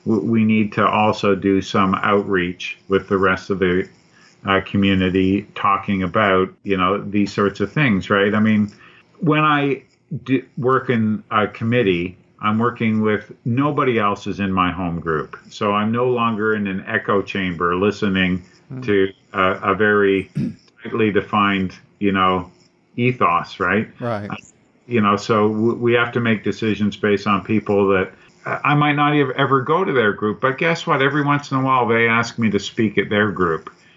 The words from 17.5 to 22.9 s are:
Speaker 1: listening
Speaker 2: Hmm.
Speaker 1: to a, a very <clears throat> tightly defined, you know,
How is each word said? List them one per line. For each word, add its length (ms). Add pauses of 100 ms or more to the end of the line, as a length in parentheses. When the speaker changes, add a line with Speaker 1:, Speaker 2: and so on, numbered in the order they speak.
Speaker 1:
listening 680 (260)
Speaker 2:
Hmm. 140
Speaker 1:
to 300 (200)
a, 100 (300)
a 20
very 560 (260)
<clears throat> 260
tightly 300
defined, 600 (260)
you 140
know, 380 (460)